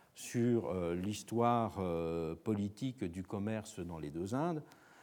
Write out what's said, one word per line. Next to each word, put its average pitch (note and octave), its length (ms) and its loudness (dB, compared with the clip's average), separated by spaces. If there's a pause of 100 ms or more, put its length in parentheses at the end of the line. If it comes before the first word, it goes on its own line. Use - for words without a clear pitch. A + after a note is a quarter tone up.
(140)
sur, A#2 560 2
euh, F2 260 2
l'histoire, A2 840 2
euh, E2 560 0
politique A2 680 -2
du F2+ 200 -4
commerce G#2+ 560 -4
dans E2+ 200 -6
les D#2 100 -6
deux F#2 260 -4
Indes, D#3 260 0 (420)